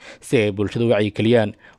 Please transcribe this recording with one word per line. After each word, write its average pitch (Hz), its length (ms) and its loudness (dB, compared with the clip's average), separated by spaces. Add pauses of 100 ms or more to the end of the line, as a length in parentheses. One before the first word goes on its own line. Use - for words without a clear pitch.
(200)
si - 200 -2
ay 104 120 0
bulshada 104 340 -2
u - 20 0
wacyigeliyaan. 107 640 0 (260)